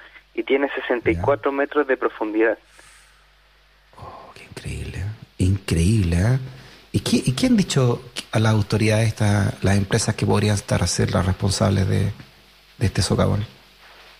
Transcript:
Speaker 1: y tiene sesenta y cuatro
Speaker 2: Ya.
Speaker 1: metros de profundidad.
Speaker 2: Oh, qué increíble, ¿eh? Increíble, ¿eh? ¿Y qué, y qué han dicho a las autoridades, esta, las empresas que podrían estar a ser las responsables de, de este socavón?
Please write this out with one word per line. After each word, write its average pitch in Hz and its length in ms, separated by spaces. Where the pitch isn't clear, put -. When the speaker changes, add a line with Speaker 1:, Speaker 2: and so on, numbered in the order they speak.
Speaker 1:
y 113 100
tiene 135 260
sesenta 123 420
y 107 60
cuatro 139 340
Speaker 2:
Ya. 139 60
Speaker 1:
metros 143 300
de 131 100
profundidad. 110 600
Speaker 2:
Oh, - 360
qué - 120
increíble, - 540
¿eh? 90 60
Increíble, 92 760
¿eh? 113 240
¿Y - 100
qué, - 220
y 127 120
qué 262 120
han 247 100
dicho 127 440
a 117 80
las 110 140
autoridades, 110 560
esta, 104 520
las 98 160
empresas 107 380
que - 100
podrían 104 300
estar 101 260
a 90 60
ser - 260
las 92 120
responsables 98 640
de, 101 240
de - 80
este 101 160
socavón? 98 440